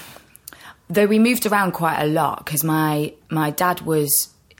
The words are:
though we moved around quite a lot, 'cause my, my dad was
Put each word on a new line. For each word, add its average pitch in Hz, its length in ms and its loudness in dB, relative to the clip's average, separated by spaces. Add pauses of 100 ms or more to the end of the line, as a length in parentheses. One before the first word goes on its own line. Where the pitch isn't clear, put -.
(880)
though 208 160 4
we 214 140 4
moved 240 260 4
around 202 260 0
quite 160 280 -2
a 151 60 0
lot, 151 400 0
'cause 156 180 -4
my, 156 500 0 (160)
my 151 200 0
dad 180 320 -2
was 156 480 0 (300)